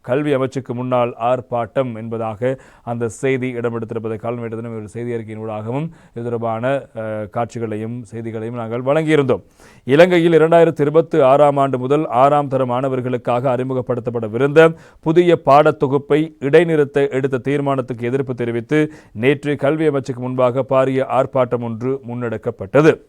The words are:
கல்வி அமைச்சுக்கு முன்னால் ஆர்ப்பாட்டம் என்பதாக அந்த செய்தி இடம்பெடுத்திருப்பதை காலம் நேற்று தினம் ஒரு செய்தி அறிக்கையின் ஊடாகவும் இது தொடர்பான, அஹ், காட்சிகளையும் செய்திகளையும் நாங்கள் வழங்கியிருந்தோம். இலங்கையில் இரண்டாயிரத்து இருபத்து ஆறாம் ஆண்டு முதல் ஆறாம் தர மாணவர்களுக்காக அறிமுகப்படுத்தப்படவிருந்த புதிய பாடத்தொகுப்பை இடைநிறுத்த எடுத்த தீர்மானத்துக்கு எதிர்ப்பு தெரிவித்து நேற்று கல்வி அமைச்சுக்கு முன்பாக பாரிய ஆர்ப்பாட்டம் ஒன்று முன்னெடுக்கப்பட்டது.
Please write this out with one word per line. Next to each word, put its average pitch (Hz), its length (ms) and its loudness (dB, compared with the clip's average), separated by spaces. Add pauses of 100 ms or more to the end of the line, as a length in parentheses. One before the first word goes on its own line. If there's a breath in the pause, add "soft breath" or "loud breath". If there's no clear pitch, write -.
கல்வி 143 340 -2
அமைச்சுக்கு 131 400 -4
முன்னால் 123 460 -2
ஆர்ப்பாட்டம் 120 760 -2
என்பதாக 110 440 -6 (420 soft breath)
அந்த 120 260 -4
செய்தி 127 440 -2
இடம்பெடுத்திருப்பதை 113 640 -6
காலம் 117 240 -8
நேற்று 113 160 -8
தினம் 117 180 -10
ஒரு 107 140 -12
செய்தி 117 240 -8
அறிக்கையின் 110 300 -10
ஊடாகவும் 110 440 -6 (240 soft breath)
இது 120 140 -12
தொடர்பான, 117 400 -4 (320)
அஹ், 107 340 -8
காட்சிகளையும் 113 720 -6
செய்திகளையும் 113 520 -10
நாங்கள் 120 280 -6
வழங்கியிருந்தோம். 143 600 0 (420 soft breath)
இலங்கையில் 170 460 4
இரண்டாயிரத்து 165 480 4
இருபத்து 156 440 2
ஆறாம் 143 320 6
ஆண்டு 139 220 0
முதல் 143 360 0
ஆறாம் 143 340 4
தர 131 180 0
மாணவர்களுக்காக 127 840 -2
அறிமுகப்படுத்தப்படவிருந்த 123 1080 0 (400 loud breath)
புதிய 170 440 4
பாடத்தொகுப்பை 143 760 4 (200)
இடைநிறுத்த 143 720 2
எடுத்த 135 280 -2
தீர்மானத்துக்கு 131 680 -2
எதிர்ப்பு 127 280 -2
தெரிவித்து 120 460 -2 (320 loud breath)
நேற்று 139 440 0
கல்வி 156 320 0
அமைச்சுக்கு 139 300 -4
முன்பாக 127 520 0
பாரிய 131 400 2
ஆர்ப்பாட்டம் 127 520 0
ஒன்று 120 420 -6
முன்னெடுக்கப்பட்டது. 120 880 0 (160)